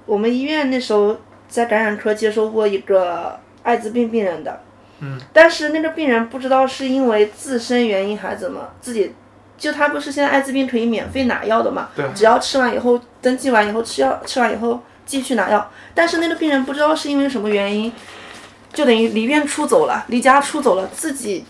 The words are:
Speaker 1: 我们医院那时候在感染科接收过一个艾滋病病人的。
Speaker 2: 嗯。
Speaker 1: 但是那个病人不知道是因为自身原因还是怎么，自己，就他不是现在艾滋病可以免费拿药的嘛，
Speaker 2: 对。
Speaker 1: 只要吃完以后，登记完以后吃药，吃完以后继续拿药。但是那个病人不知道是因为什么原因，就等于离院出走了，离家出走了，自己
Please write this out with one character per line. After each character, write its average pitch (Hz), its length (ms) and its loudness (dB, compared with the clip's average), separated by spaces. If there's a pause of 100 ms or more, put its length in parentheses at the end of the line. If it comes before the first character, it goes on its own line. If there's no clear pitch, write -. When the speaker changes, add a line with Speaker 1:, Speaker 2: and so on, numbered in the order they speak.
Speaker 1:
我 208 140 0
们 226 140 0
医 254 100 -2
院 294 260 -2
那 254 120 0
时 240 120 -4
候 208 240 4 (320)
在 233 180 -2
感 220 180 0
染 208 120 -2
科 214 160 -2
接 214 180 0
收 220 200 0
过 220 160 0
一 196 120 0
个 175 600 0 (240)
艾 240 140 2
滋 220 140 -6
病 233 200 0
病 226 140 0
人 156 180 -4
的。 - 180 -10 (380)
Speaker 2:
嗯。 139 180 -8 (160)
Speaker 1:
但 330 160 10
是 311 200 -4
那 311 120 -2
个 320 100 -2
病 320 180 -2
人 233 200 2
不 262 120 -10
知 262 80 -4
道 262 180 4
是 262 220 -6
因 262 180 0
为 208 220 2
自 262 280 -6
身 240 300 0
原 196 220 -2
因 208 100 -4
还 190 140 -8
是 - 60 -8
怎 - 120 -8
么， - 180 -12 (120)
自 247 120 -10
己， 208 220 -2 (420)
就 302 160 -4
他 294 160 2
不 294 120 -4
是 294 100 -8
现 285 120 -2
在 277 60 2
艾 277 120 2
滋 269 120 -4
病 269 140 0
可 254 100 -2
以 226 100 0
免 220 240 -2
费 269 140 -2
拿 240 200 -2
药 220 180 2
的 - 80 0
嘛， - 240 -4
Speaker 2:
对。 143 100 -4 (100)
Speaker 1:
只 202 100 2
要 233 140 6
吃 - 200 -2
完 247 160 2
以 - 40 -4
后， 240 220 2 (200)
登 254 160 0
记 262 140 -2
完 214 160 4
以 208 60 -4
后 226 100 -2
吃 - 200 -4
药， 269 240 0
吃 - 140 -4
完 226 120 2
以 - 40 -4
后 233 240 -2 (240)
继 277 160 -4
续 254 140 -4
拿 196 160 2
药。 208 200 0 (240)
但 339 120 4
是 339 120 0
那 339 100 0
个 339 60 -2
病 311 160 -2
人 269 140 2
不 277 80 -6
知 285 80 -4
道 311 140 4
是 302 160 -4
因 285 80 0
为 277 100 2
什 254 120 -4
么 208 80 -4
原 202 260 0
因， 220 180 -4 (800)
就 302 120 -2
等 240 120 6
于 226 120 2
离 214 140 -2
院 285 240 2
出 294 200 -4
走 160 200 4
了， - 220 -2
离 240 120 0
家 262 200 6
出 285 200 -2
走 233 140 2
了， 190 140 -2
自 320 240 -8
己 214 380 -6